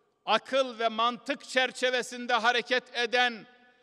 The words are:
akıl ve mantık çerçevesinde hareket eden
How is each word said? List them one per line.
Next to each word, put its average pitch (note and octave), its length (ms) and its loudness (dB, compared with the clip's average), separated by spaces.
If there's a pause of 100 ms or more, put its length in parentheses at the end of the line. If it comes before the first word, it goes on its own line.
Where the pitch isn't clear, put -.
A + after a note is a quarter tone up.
(240)
akıl A#3 540 0
ve A3+ 80 2
mantık A#3 600 -4
çerçevesinde B3 840 -2
hareket A#3+ 640 0
eden A#3+ 500 -2 (360)